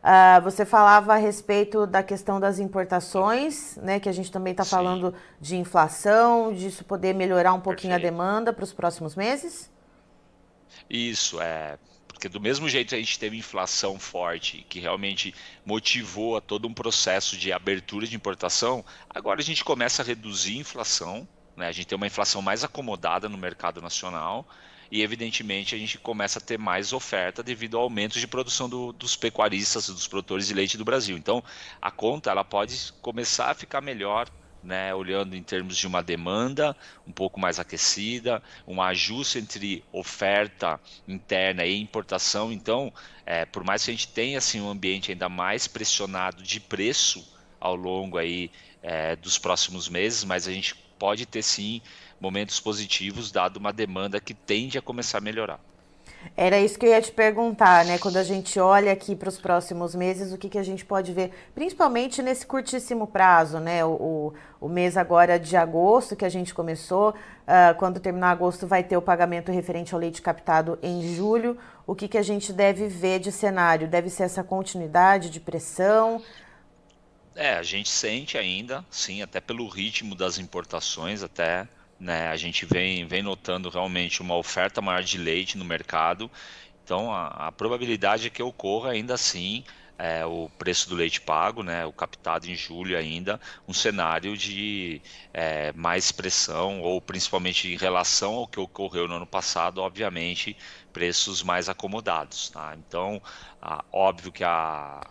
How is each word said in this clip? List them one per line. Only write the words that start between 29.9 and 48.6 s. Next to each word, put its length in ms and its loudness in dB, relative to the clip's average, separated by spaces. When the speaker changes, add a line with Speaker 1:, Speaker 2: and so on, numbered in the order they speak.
Speaker 2:
produtores 400 -4
de 60 -4
leite 240 0
do 60 -6
Brasil. 320 0
Então, 280 -2
a 100 -4
conta, 400 -2
ela 120 0
pode 580 -4
começar 500 -2
a 40 0
ficar 260 -8
melhor, 480 -4
né, 320 -4
olhando 420 -4
em 60 -12
termos 340 -6
de 100 -2
uma 160 -2
demanda 720 -2
um 60 -18
pouco 260 -4
mais 200 0
aquecida, 840 -2
um 160 -2
ajuste 560 -2
entre 540 -6
oferta 880 0
interna 580 -2
e 160 0
importação. 720 -4
Então, 400 -2
é, 200 -2
por 200 -10
mais 200 0
que 60 -4
a 40 -4
gente 140 -6
tenha, 300 -4
assim, 220 -2
um 80 -6
ambiente 440 -4
ainda 160 -6
mais 400 -4
pressionado 760 -4
de 160 -6
preço 760 -2
ao 160 -2
longo 420 -4
aí, 320 -4